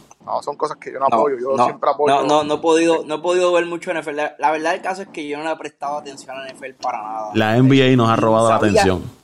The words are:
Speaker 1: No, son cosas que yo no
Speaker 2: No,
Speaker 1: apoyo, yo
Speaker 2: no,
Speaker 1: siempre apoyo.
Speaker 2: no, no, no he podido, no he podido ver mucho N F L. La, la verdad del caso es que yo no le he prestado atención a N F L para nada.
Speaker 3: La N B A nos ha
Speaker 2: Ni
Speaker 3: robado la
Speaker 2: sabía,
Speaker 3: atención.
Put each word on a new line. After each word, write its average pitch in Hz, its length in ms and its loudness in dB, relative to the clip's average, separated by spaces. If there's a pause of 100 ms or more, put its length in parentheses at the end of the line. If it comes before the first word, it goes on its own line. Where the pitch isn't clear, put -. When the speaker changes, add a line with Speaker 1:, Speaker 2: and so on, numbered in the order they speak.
(240)
Speaker 1:
No, 113 200 -6
son 147 120 -8
cosas 151 220 -6
que - 160 -14
yo 127 60 -10
no 135 100 2
Speaker 2:
No, 120 80 2
Speaker 1:
apoyo, 139 220 2
yo 135 180 -2
Speaker 2:
no, 123 80 4
Speaker 1:
siempre 143 240 -2
apoyo. 143 240 2
Speaker 2:
no, 139 100 2
no, 147 200 2
no 147 100 -4
he 147 60 0
podido, 165 460 2
no 151 100 -6
he - 20 -4
podido 180 340 0
ver 170 140 2
mucho 170 240 -8
N 165 100 -4
F 151 120 -8
L. 147 100 -4
La, 147 160 -4
la 143 140 0
verdad 160 220 -2
del 196 80 -6
caso 190 200 -8
es 190 60 -16
que 156 200 -12
yo 147 120 -8
no 156 40 -8
le 160 80 -4
he 156 60 -6
prestado 147 400 -10
atención 139 400 -14
a 135 60 -12
N 131 80 -14
F 127 120 -20
L 131 120 -16
para 120 260 -6
nada. 107 320 -8
Speaker 3:
La 110 240 0
N 131 100 6
B 131 240 4
A 131 60 4
nos 113 100 2
ha 113 80 2
Speaker 2:
Ni 113 60 0
Speaker 3:
robado 113 280 4
la 113 100 4
Speaker 2:
sabía, 104 220 2
Speaker 3:
atención. 92 220 0 (200)